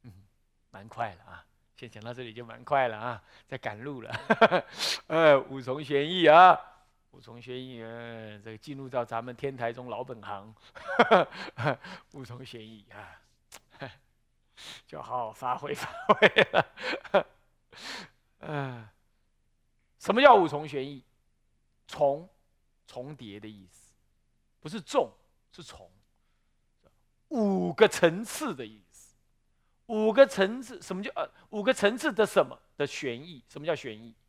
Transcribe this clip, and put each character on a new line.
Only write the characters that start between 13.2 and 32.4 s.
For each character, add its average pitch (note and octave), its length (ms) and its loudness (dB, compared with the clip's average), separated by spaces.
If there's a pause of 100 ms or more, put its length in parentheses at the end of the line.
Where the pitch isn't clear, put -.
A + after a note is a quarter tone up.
<laughs> C3 100 -14 (960)
就 D3 160 -16
好 A#2+ 160 -8
好 A2 160 -8
发 B2 240 -4
挥 C#3+ 160 -8
发 - 160 -10 (200)
挥 - 180 6 (240)
了。 - 720 -2
<laughs> - 0 - (1120)
呃， C3 500 -10 (1080)
什 - 160 -6
么 B3 80 2
叫 C4+ 140 10
五 F3 120 4
重 D3 200 -6
玄 C#3 200 -6
义？ C#3 160 -16 (840)
重， D3+ 420 -2 (560)
重 C3+ 300 -14
叠 G#2+ 240 -18
的 G#2+ 80 -18
意 G2+ 180 -20
思， - 300 -20 (640)
不 D#3 100 -16
是 G3 100 -10
重， A#3 320 -2 (400)
是 F3 120 -20
重。 - 260 -20 (1400)
五 F#3+ 440 0
个 G#3+ 140 6
层 F3 360 0
次 A#3 300 -8
的 B2+ 120 -12
意 G#2+ 160 -20 (100)
思， - 240 -20 (720)
五 G#3+ 260 0
个 C4+ 120 10
层 G#3+ 360 -2
次， A#3 200 -16
什 - 140 -10
么 F#3+ 60 -8
叫， A#3 140 -10
呃， D#3+ 140 -6 (200)
五 G#3 140 -6
个 B3 100 2
层 G#3 240 2
次 C4+ 160 -2
的 G#3+ 120 2
什 D#3+ 200 2